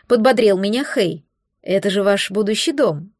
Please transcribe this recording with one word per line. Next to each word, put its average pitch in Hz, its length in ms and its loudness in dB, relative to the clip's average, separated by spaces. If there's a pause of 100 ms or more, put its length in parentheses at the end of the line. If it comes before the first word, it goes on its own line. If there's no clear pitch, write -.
подбодрил 226 480 4
меня 214 280 -2
Хэй. 170 420 -4 (360)
«Это 196 280 -2
же 196 120 -2
ваш 196 280 0
будущий 214 420 -2
дом. 190 480 -2